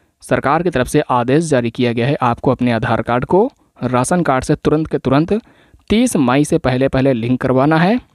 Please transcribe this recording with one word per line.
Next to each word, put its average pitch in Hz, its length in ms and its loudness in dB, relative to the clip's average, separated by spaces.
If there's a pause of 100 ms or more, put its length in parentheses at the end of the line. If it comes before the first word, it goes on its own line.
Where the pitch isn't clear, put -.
(220)
सरकार 135 400 0
की 175 80 -2
तरफ 127 180 -2
से 147 140 0
आदेश 127 420 0
जारी 123 260 0
किया 120 220 -2
गया 117 140 -2
है, 147 100 0
आपको 123 340 -2
अपने 123 220 0
आधार 113 300 -2
कार्ड 120 220 -2
को 214 260 2 (280)
राशन 127 440 0
कार्ड 131 220 0
से 151 100 0
तुरंत 151 320 -2
के 151 120 -4
तुरंत 139 340 0 (580)
तीस 233 280 2
मई 135 260 2
से 165 140 0
पहले 127 300 0
पहले 131 240 0
लिंक 120 280 -2
करवाना 131 360 2
है। 190 220 2 (160)